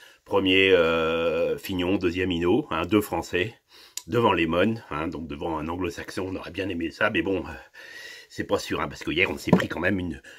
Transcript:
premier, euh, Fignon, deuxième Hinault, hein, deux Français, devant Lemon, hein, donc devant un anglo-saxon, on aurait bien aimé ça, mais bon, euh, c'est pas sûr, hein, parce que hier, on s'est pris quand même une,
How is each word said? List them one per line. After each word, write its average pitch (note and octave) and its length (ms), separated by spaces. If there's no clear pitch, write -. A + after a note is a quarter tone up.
premier, F#2+ 480
euh, E2 840
Fignon, F#2 400
deuxième F#2 340
Hinault, F2 380
hein, E2 160
deux G#2 160
Français, F2+ 540
devant A2 240
Lemon, F2 440
hein, D#2 200
donc D#2 180
devant D#2 300
un D2+ 100
anglo-saxon, F2+ 640
on F#2 80
aurait - 140
bien F#2+ 180
aimé E2 220
ça, G#2+ 180
mais G2 120
bon, F#2+ 180
euh, D2 120
c'est - 160
pas G2+ 140
sûr, E2+ 200
hein, D#2 80
parce - 160
que D#2+ 80
hier, F2+ 180
on F2+ 80
s'est - 140
pris - 160
quand - 140
même F#2+ 180
une, E2 220